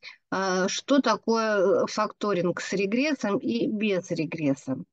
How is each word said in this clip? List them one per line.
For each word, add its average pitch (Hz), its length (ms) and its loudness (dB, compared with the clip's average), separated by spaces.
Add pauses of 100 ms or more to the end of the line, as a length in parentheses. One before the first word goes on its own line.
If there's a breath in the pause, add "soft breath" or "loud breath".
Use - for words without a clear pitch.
(320 loud breath)
А, 185 380 0
что 269 320 2
такое, 214 840 2
э, - 40 0
факторинг 190 720 -2
с - 120 -6
регрессом 208 680 0
и 233 280 -2
без 202 440 -2
регресса? 151 680 -2 (160)